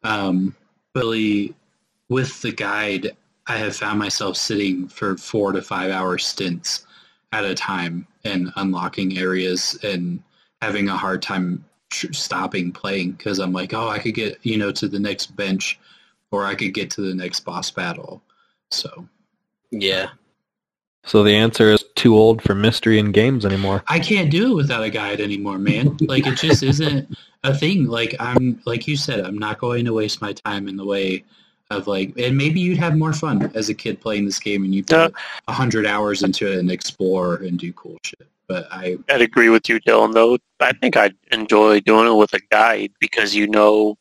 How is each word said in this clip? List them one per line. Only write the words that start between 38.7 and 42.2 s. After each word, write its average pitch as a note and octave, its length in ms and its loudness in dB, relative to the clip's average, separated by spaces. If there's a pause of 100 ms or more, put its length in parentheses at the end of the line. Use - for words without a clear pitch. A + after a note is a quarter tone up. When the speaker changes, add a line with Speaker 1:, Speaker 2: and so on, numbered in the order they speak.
Speaker 1:
I F2+ 260 -8 (140)
Speaker 4:
I'd C#3 120 2
agree A#2 280 4
with A2+ 180 4
you, A2+ 120 0
Dylan, A2 340 4
though. A#2 240 6 (220)
I B2+ 120 4
think A#2+ 240 0
I'd G#2 200 4 (160)
enjoy G#2+ 480 6
doing A2 260 6
it A#2 80 4
with G#2+ 200 6